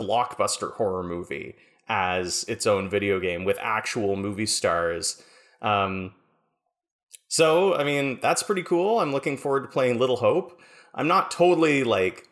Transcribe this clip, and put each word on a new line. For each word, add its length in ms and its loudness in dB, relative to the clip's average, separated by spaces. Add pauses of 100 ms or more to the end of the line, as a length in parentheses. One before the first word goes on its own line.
blockbuster 760 -2
horror 280 -2
movie 520 -8 (340)
as 600 -2
its 180 -4
own 220 2
video 320 0
game 240 -4
with 160 0
actual 560 -2
movie 300 -4
stars. 760 -2 (380)
Um, 540 0 (1120)
so, 460 4
I 100 0
mean, 360 -2
that's 220 0
pretty 200 -4
cool. 380 2
I'm 120 -2
looking 240 -2
forward 260 -2
to 60 -12
playing 300 0
Little 180 2
Hope. 440 0 (340)
I'm 140 -2
not 220 2
totally, 540 4
like, 460 0